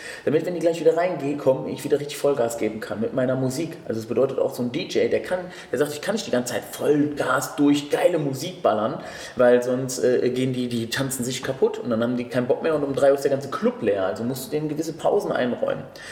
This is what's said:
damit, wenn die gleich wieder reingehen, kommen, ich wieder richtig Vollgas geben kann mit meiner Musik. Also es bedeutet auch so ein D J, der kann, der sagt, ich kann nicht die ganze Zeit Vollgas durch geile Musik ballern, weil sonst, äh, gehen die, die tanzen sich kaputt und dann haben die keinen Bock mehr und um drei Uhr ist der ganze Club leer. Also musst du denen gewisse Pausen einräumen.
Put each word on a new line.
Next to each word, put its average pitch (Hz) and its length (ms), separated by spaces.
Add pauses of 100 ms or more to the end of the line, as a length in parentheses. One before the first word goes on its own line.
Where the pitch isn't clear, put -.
(240)
damit, 156 220
wenn 180 80
die 170 60
gleich 165 200
wieder 160 160
reingehen, 151 440
kommen, 135 280
ich - 160
wieder 143 160
richtig - 200
Vollgas 123 400
geben 107 200
kann 104 220
mit - 140
meiner 131 200
Musik. 131 400 (120)
Also 113 120
es 110 60
bedeutet 131 320
auch - 160
so - 80
ein 120 100
D 160 120
J, 120 280
der - 120
kann, 185 160 (320)
der 123 80
sagt, 147 140
ich - 80
kann 196 120
nicht 220 140
die 123 40
ganze 123 220
Zeit - 160
Vollgas 139 840
durch 143 340
geile 156 300
Musik 139 420
ballern, 110 380 (360)
weil 123 280
sonst, 127 400
äh, 123 260
gehen 127 240
die, 123 140
die 113 240
tanzen 135 340
sich 131 160
kaputt 220 380
und 127 100
dann 113 140
haben 123 140
die 120 80
keinen 123 200
Bock 117 160
mehr 160 140
und 143 80
um 139 100
drei 139 160
Uhr 139 60
ist 139 80
der 143 80
ganze 135 180
Club - 320
leer. 98 240
Also 98 180
musst 131 220
du - 60
denen 151 180
gewisse 160 240
Pausen - 380
einräumen. - 540 (260)